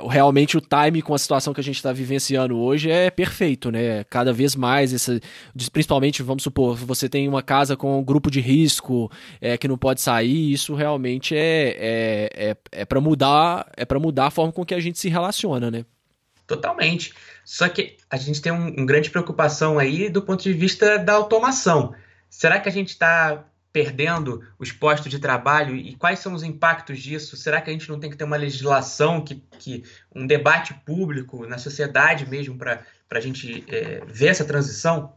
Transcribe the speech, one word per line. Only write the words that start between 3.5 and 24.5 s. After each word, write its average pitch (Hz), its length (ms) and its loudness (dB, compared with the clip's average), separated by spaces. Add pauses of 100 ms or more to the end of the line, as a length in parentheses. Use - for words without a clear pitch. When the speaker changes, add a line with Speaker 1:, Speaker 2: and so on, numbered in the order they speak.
Speaker 1:
né? 113 340 -2
Cada 127 300 0
vez 131 200 2
mais, 131 380 2
essa, 123 260 -2 (540)
principalmente, 147 500 2
vamos 131 200 -4
supor, 127 340 0
você 127 320 -4
tem 139 180 0
uma 139 160 0
casa 139 360 2
com 139 200 0
um 139 60 -2
grupo 139 260 2
de 139 80 0
risco, 131 720 2 (300)
é, 120 160 0
que 131 100 -4
não 131 120 0
pode 131 240 0
sair, 135 500 2
isso 139 220 -2
realmente 139 600 -2
é, 156 440 2
é, 110 560 0
é, 104 220 -2 (260)
é - 20 -4
pra 131 160 0
mudar, 151 760 4
é - 120 -6
pra 135 120 0
mudar 139 280 2
a 143 40 2
forma 165 220 0
com 180 100 -6
que 175 120 -4
a 175 60 -2
gente 170 180 -6
se 196 100 -4
relaciona, 170 640 -2
né? 117 160 -8 (600)
Speaker 2:
Totalmente. 175 680 -2 (320)
Só - 200 -2
que - 300 -4 (140)
a 135 80 -4
gente 147 240 -6
tem 165 100 -2
um, 170 300 -4
um - 20 0
grande 147 240 2
preocupação 156 720 0
aí 156 320 0
do 185 100 0
ponto 190 220 -4
de 196 100 0
vista 190 460 2
da 196 160 2
automação. 214 800 2 (340)
Será 170 320 2
que 202 80 -4
a 190 40 -4
gente 190 260 -4
tá 160 480 2 (260)
perdendo 143 680 -2 (160)